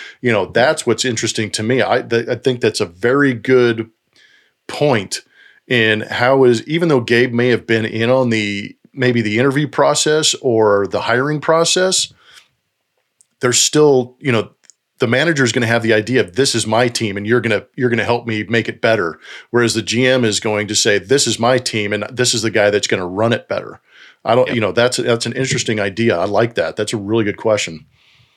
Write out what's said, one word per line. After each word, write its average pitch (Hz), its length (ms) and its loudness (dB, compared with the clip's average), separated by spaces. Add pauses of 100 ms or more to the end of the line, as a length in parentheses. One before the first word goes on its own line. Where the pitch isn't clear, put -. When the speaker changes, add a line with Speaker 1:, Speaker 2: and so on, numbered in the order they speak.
(220)
Speaker 1:
You 123 100 0
know, 95 160 0
that's 123 400 0
what's 117 180 0
interesting 120 460 -4
to - 100 -6
me. 117 220 0
I, 117 180 0
th-, 117 260 -2
I 123 60 -2
think 123 280 -2
that's 107 200 0
a 101 60 0
very 123 480 0
good 117 560 2 (760)
point 117 540 -2 (460)
in 110 340 2
how 127 440 2
is, 117 220 2
even 170 220 -2
though 135 100 4
Gabe 120 320 0
may 120 180 0
have 110 180 0
been 113 180 0
in 113 240 -2
on 127 220 2
the, 104 440 -4 (160)
maybe 127 300 0
the 107 160 -2
interview 139 300 0
process 151 760 0
or 107 460 2
the 95 140 -4
hiring 139 380 -2
process, 170 720 0 (1300)
there's 123 180 2
still, 143 600 4
you 143 120 -2
know, 110 200 0 (480)
the 117 80 2
manager 143 360 2
is 117 80 2
gonna 117 160 -2
have 117 160 0
the 110 100 2
idea 110 280 2
of, - 140 -4
"This 135 200 0
is 110 100 -2
my 113 220 2
team 110 300 -4
and 101 100 -6
you're 120 140 2
gonna, 104 240 -2 (100)
you're 127 140 0
gonna 113 160 0
help 117 200 -2
me 107 180 -4
make 117 260 -2
it 107 120 -14
better." 104 380 0 (300)
Whereas 117 240 2
the 110 80 -2
G 117 260 0
M 127 160 2
is 107 160 0
going 104 280 -2
to 104 80 -4
say, 104 220 2
"This 120 300 0
is 110 120 -4
my 123 180 2
team 107 360 -4
and 104 160 -4
this 123 240 -2
is 113 80 -2
the 110 100 -2
guy 104 180 2
that's 101 180 0
gonna 95 200 -2
run 104 260 0
it - 160 -6
better." - 320 -8 (440)
I 117 100 2
don't, 127 120 4
Speaker 2:
Yep. - 80 -4
Speaker 1:
you 113 60 0
know, 98 100 0
that's, 120 260 0
that's 117 280 -2
an 117 80 -6
interesting 127 480 -4
idea. 101 360 0
I 85 80 -2
like 107 300 0
that. 82 220 -4
That's 107 160 -6
a 117 40 -4
really 104 280 -2
good 104 100 -4
question. 101 500 -2 (520)